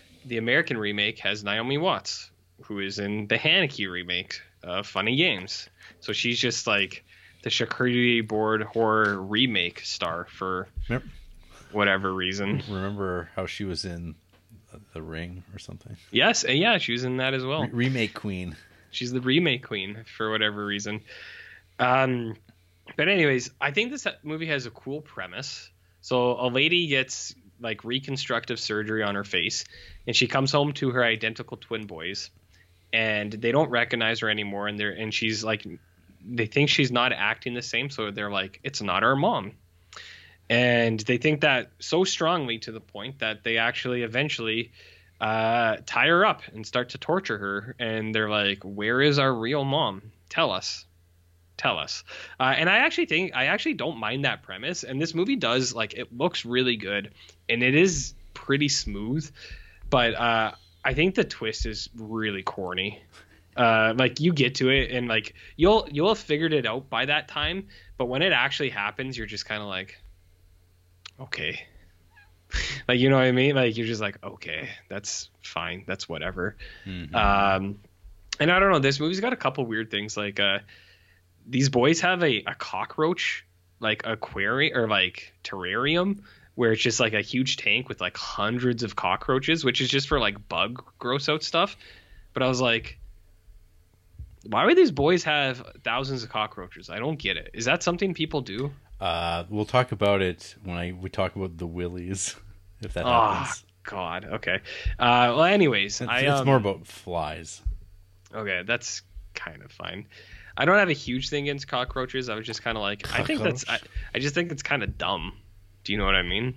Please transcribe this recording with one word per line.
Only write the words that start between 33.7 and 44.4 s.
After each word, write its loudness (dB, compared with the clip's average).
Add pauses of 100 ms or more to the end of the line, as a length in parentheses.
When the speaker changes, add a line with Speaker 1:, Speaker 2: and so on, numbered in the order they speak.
Speaker 1:
her 0
anymore, -2
and -4
they're, -2
and -6
she's -2
like, -2 (600)
they -2
think 2
she's 2
not 2
acting -2
the -6
same, -4
so -4
they're -6
like, -4
"It's -6
not 2
our 4
mom." 0 (960)
And 4
they 2
think 2
that 4
so 2
strongly 0
to -10
the -12
point -12
that -4
they 2
actually 0
eventually, -2 (480)